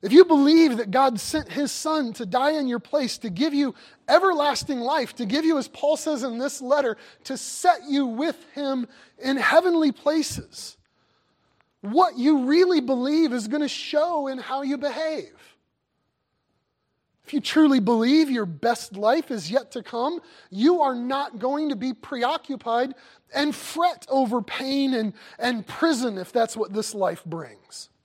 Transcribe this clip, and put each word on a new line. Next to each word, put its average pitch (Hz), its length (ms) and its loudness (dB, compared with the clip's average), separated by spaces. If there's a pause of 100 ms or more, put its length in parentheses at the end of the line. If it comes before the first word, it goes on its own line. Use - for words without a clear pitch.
If 190 100 -2
you 349 140 10
believe 311 500 6
that 214 160 -4
God 254 260 4
sent 302 320 -6
his 285 220 -4
son 311 400 -2
to 233 140 -10
die 262 340 0
in 277 80 -2
your 240 120 -2
place, - 400 -4
to 226 100 -8
give 254 240 -2
you 277 200 0 (360)
everlasting 294 720 2
life, 285 340 -2
to 240 100 -6
give 277 200 0
you, 320 140 4
as - 100 -6
Paul - 260 -2
says 285 280 -4
in 233 160 -6
this 277 220 -6
letter, 254 360 -2 (260)
to 269 140 -8
set - 500 -2
you 277 180 0
with 254 300 -2 (180)
him 269 320 -4 (320)
in 269 200 -2
heavenly 330 560 2
places, - 840 -6 (1040)
what 277 380 2
you 262 300 2
really 339 340 4
believe 269 500 0
is 233 160 -4
gonna 285 220 -2
show 302 580 -2
in 262 120 -8
how 269 220 -8
you 277 160 -4
behave. 294 540 -6 (1900)
If - 120 -10
you 285 40 2
truly 285 400 4
believe 240 500 2
your 233 180 -2
best 190 500 -4
life 240 340 0
is 180 180 -8
yet 233 220 -2
to 240 120 -10
come, 277 360 -4 (300)
you 302 320 2
are 269 140 0
not 254 440 -6
going 285 300 -2
to 269 80 -4
be 247 160 -6
preoccupied 254 1000 -4 (400)
and 294 220 0
fret - 540 -4
over 247 320 2
pain 269 520 -2
and, 220 200 -2 (260)
and 233 260 -2
prison 247 520 -2
if 185 160 -12
that's 226 240 0
what 208 160 -6
this 214 200 -6
life 180 300 -2
brings. - 640 -14 (180)